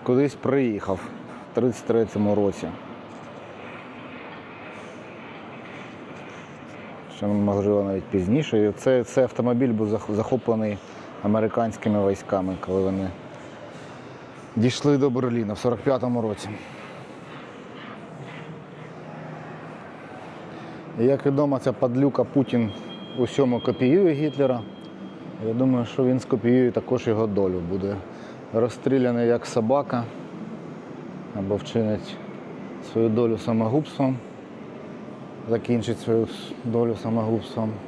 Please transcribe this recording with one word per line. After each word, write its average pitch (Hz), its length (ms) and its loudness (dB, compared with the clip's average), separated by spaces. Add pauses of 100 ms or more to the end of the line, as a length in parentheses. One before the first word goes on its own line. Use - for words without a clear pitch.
кудись 131 320 4
приїхав 117 600 2 (560)
в - 40 -2
тридцять 117 300 2
третьому 104 500 4
році. 98 320 2 (4000)
Ще, 107 100 -2
можливо, 101 560 4
навіть 98 200 0
пізніше. 104 640 4
І 104 40 4
це, 127 320 4
цей 131 200 4
автомобіль 123 480 2
був 107 160 2
зах-, 107 260 0
захоплений 110 640 2 (460)
американськими 107 880 2
військами, 95 440 0 (100)
коли 95 160 2
вони 95 280 0 (1500)
дійшли 127 420 4
до 139 120 6
Берліна 120 440 0
в 98 40 -6
сорок 117 220 0
п'ятому 123 420 2
році. 104 280 -2 (4000)
І, 117 60 6
як 135 200 4
відомо, 143 340 4
ця 127 140 0
падлюка 131 500 4
Путін 120 480 4 (460)
усьому 123 420 4
копіює 147 520 6
Гітлера. 135 500 2 (840)
Я 113 60 0
думаю, 127 320 4
що 131 180 0
він 127 160 4
скопіює 123 520 4
також - 360 0
його 110 200 4
долю. 95 420 2
Буде 98 260 0 (580)
розстріляний 120 760 2
як 117 180 2
собака, 127 580 2 (1400)
або 98 160 0
вчинить 107 640 0 (760)
свою 113 180 4
долю 113 280 4
самогубством, 123 800 2 (1300)
закінчить 117 500 2
свою 113 240 4
с-, - 300 -6 (100)
долю 117 320 2
самогубством. 110 760 0 (160)